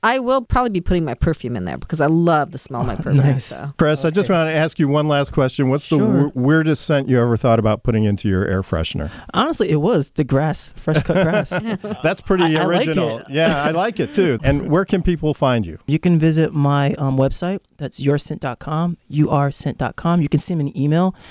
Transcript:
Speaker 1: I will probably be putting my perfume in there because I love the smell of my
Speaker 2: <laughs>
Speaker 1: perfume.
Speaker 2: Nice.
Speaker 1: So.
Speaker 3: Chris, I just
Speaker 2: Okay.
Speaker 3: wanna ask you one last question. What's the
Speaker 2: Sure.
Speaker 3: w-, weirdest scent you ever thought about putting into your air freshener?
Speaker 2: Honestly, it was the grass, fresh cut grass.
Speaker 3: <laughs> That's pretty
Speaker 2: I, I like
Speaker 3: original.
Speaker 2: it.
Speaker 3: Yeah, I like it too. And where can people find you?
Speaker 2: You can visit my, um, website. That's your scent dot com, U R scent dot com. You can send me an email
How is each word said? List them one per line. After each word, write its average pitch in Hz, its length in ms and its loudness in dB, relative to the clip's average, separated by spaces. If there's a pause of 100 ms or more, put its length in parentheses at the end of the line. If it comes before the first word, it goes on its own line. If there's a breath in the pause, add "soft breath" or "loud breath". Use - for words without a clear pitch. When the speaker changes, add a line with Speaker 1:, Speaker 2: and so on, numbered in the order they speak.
Speaker 1:
I 247 140 2
will 254 220 0
probably 247 280 0
be 185 120 -2
putting 175 240 0
my 123 80 -4
perfume 127 420 -2
in 92 80 -6
there 73 140 -6
because - 240 -6
I 143 60 2
love 160 440 2
the 131 60 -12
smell 123 240 -6
of 123 60 -2
my 110 80 -4
Speaker 2:
<laughs> - 100 -6
Speaker 1:
perfume. 143 200 4
Speaker 2:
Nice. 135 200 2
Speaker 1:
So. - 320 -10
Speaker 3:
Chris, 151 260 2
I 165 60 2
just 196 200 0
Speaker 2:
Okay. 185 80 2
Speaker 3:
wanna 160 140 0
ask 156 260 0
you 147 120 2
one 151 180 2
last 143 240 0
question. 131 380 0
What's 143 180 -2
the 160 80 0
Speaker 2:
Sure. 135 120 4 (180)
Speaker 3:
w-, 143 100 -4
weirdest 151 500 2
scent 139 220 0
you 127 140 4
ever 117 160 2
thought 117 200 4
about 107 260 0
putting 110 200 2
into 104 240 0
your 95 180 2
air 95 180 -2
freshener? 80 460 -4 (240 loud breath)
Speaker 2:
Honestly, - 360 0
it 151 100 0
was 160 320 0
the 151 140 -2
grass, 139 500 -2
fresh 156 280 -2
cut 185 200 0
grass. 175 280 0
Speaker 3:
<laughs> 208 520 -6
That's 202 160 -2
pretty 185 240 0
Speaker 2:
I, 156 200 0
I - 20 -2
like 180 220 0
Speaker 3:
original. - 320 -2
Speaker 2:
it. - 100 -20
Speaker 3:
Yeah, 151 340 0
I 156 80 0
like 190 300 -2
it - 120 -6
too. 160 300 0
And 143 260 0
where 170 140 2
can 185 200 0
people 156 300 0
find 123 320 0
you? 82 220 -12
Speaker 2:
You 151 120 0
can 175 200 4
visit 156 340 2
my, 143 420 0
um, 135 220 -2
website. 175 420 0 (180)
That's 135 240 -8
your 139 160 2
scent - 240 -4
dot 127 180 -8
com, 165 380 -4 (100)
U 147 220 2
R 143 220 0
scent - 260 -2
dot - 180 -4
com. 170 260 0
You 147 60 0
can 143 140 2
send 170 180 0
me 143 100 -2
an - 80 -14
email 160 380 0 (160 loud breath)